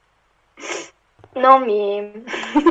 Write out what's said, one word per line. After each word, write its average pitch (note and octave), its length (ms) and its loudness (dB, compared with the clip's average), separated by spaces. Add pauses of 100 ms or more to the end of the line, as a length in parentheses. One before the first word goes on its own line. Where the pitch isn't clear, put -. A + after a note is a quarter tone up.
(1400)
Non, C4 240 6
mais, G#3 500 -4 (600)